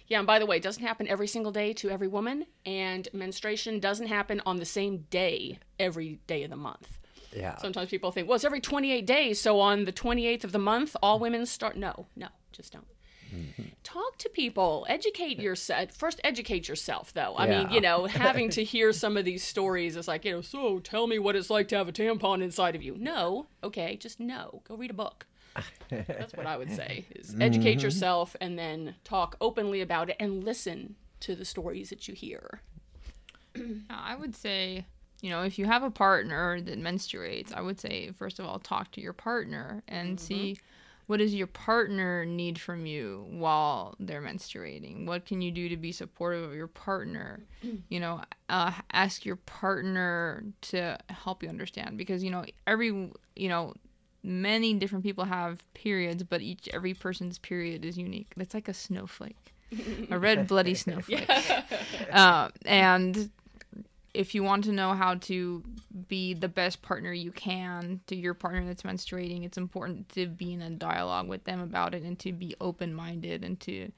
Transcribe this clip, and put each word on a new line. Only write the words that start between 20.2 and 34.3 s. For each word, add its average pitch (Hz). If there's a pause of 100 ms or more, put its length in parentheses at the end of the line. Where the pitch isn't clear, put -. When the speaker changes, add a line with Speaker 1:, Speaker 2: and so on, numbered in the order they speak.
Speaker 1:
you 202
know, 175
"So, 220
tell 220
me 226
what 202
it's 185
like 208
to 208
have 185
a 170
tampon 208
inside 175
of 151
you." 135
No, 240 (180)
okay, 202
just 220
no. 240
Go 220
read 233
a 190
book. - (640)
That's 113
what -
I 156
would 131
say, 180
is -
educate 113
Speaker 2:
Mm-hmm. 135
Speaker 1:
yourself 175
and 175
then 160 (100)
talk 180
openly 214
about 175
it 180
and 196
listen 202 (260)
to 185
the 185
stories 185
that -
you 196
hear. - (920)
Speaker 3:
<clears throat> 220
I 226
would 285